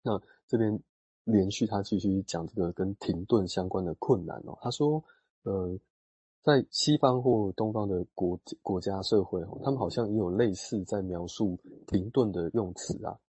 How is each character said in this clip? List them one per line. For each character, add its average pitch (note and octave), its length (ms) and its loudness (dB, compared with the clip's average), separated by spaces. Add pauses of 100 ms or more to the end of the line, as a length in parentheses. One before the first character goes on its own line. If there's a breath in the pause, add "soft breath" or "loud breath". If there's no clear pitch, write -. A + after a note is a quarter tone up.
那 G#2 180 -2 (280 soft breath)
这 - 100 -2
边 G#2+ 260 2 (420)
连 G2+ 260 4
续 - 160 0
他 G2+ 160 -2
继 G2 160 0
续 F#2+ 240 2
讲 E2 240 -6
这 - 80 -12
个 F2 180 0
跟 F#2+ 220 -2
停 E2+ 320 -4
顿 G2+ 200 4
相 F#2 220 -4
关 F#2 160 -2
的 E2 120 -2
困 G2 280 2
难 - 220 -8
哦。 - 160 -12
他 B2 80 -2
说， D3+ 340 0 (380 soft breath)
呃， F#2 360 -2 (640)
在 C#3 280 6
西 - 260 2
方 B2+ 260 4
或 A2 300 4
东 A2 180 0
方 G#2+ 160 0
的 F#2 160 0 (120)
国-， F2+ 260 -2 (220)
国 F#2 180 -2
家 G2 220 -4
社 G#2 200 4
会 F2+ 200 -4
哦， F#2+ 200 -10
他 C#3 80 0
们 C3+ 80 0
好 F#2 120 0
像 A2 200 -2
也 G#2+ 60 0
有 F#2+ 140 2
类 G2+ 240 2
似 G2 300 -6
在 G2+ 180 -2
描 F2 240 -4
述 F#2 340 -2 (260)
停 G2 220 0
顿 A#2 240 2
的 F2 220 -2
用 G2 180 0
词 - 320 -8
啊。 F#2 160 -8 (100)